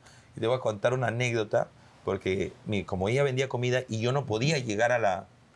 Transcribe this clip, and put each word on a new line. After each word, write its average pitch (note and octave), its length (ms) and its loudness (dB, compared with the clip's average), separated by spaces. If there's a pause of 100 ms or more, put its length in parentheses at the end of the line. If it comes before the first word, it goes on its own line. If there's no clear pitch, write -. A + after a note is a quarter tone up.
(360)
Y - 40 -6
te A2 60 0
voy B2 100 2
a - 40 -2
contar A2 320 0
una B2+ 160 0
anécdota, A#2 600 0 (360)
porque F#2+ 480 -2 (140)
mi, G2 180 -2
como F#2+ 240 -2
ella C3+ 160 2
vendía C3 240 0
comida B2 400 0
y A2+ 120 -4
yo A#2+ 120 2
no C3+ 140 0
podía C#3 320 2
llegar A#2+ 340 0
a A#2+ 60 2
la, G2 280 0 (300)